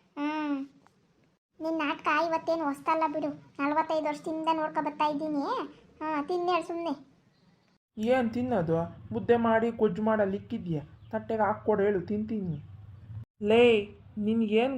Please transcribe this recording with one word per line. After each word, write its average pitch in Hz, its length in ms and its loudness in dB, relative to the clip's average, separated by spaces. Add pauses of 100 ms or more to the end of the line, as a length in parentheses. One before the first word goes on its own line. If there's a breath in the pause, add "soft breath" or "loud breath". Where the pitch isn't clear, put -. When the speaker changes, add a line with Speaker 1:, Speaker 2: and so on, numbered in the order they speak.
(160 soft breath)
Speaker 1:
ಹ್ಮ್, 302 380 -2 (1040)
ನಿನ್ 320 180 -2
ನಾಟಕ 302 300 -2 (180)
ಇವತ್ತೇನು 330 420 -2
ಹೊಸ್ತಲ್ಲ 320 360 0 (100)
ಬಿಡು, 302 160 -2 (280)
ನಲವತ್ತೈದು 302 520 0
ವರ್ಷದಿಂದ 320 400 -2 (100)
ನೋಡ್ಕೊ 311 260 -2
ಬರ್ತಾ 302 260 0
ಇದ್ದೀನಿ. 294 300 -2 (560 loud breath)
ಹ್ಮ್, 311 300 -2
ತಿನ್ನೇಳು 349 400 2
ಸುಮ್ನೆ. 339 240 -4 (1040)
Speaker 2:
ಏನ್ 233 400 2
ತಿನ್ನೋದು? 196 420 0 (340)
ಮುದ್ದೆ 226 240 2 (100)
ಮಾಡಿ 226 220 4 (140)
ಗೊಜ್ಜು 214 260 2
ಮಾಡಲ್ಲಿ 202 320 2
ಇಕ್ಕಿದ್ಯಾ? 175 420 -4 (280)
ತಟ್ಟೆಗೆ 214 380 -2
ಹಾಕ್ಕೊಡು 208 380 2
ಹೇಳು, 202 200 2
ತಿಂತೀನಿ. 208 500 -4 (960)
ಲೇ, 233 120 8 (640)
ನಿನ್ಗೇನ್ 226 520 2